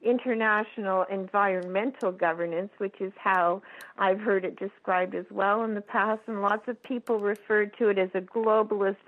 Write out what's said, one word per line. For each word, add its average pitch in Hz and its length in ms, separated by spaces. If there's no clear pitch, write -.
international 220 1120
environmental 190 1000
governance, 170 640
which 196 240
is 190 160
how 185 440
I've 196 240
heard 202 240
it - 120
described 185 560
as 180 160
well 202 360
in 220 80
the 208 80
past. 214 460
And 214 140
lots 208 280
of 226 120
people 240 380
referred 208 580
to 226 120
it 196 80
as 185 160
a 190 80
globalist, 214 760